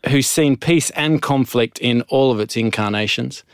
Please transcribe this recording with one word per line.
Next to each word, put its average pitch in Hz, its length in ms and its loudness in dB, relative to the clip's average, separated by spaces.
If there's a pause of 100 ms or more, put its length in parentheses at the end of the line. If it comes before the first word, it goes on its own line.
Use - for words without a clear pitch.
who's 135 180 2
seen 143 300 2
peace 165 340 0
and 156 300 0
conflict 127 580 0
in 120 240 0
all 135 280 2
of 107 80 0
its 107 180 -4
incarnations. 107 840 -2 (100)